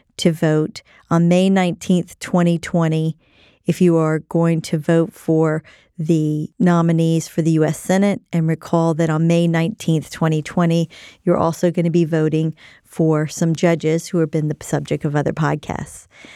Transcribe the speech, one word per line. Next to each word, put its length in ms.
to 140
vote 500
on 180
May 220
nineteenth, 680
twenty 400
twenty, 580
if 160
you 160
are 240
going 420
to 160
vote 340
for 500
the 600
nominees 680
for 140
the 120
U 120
S 160
Senate. 400
And 160
recall 480
that 160
on 160
May 220
nineteenth, 600
twenty 300
twenty, 480
you're 140
also 320
gonna 200
be 140
voting 500
for 420
some 280
judges 520
who 120
have 120
been 180
the 120
subject 440
of 120
other 160
podcasts. 760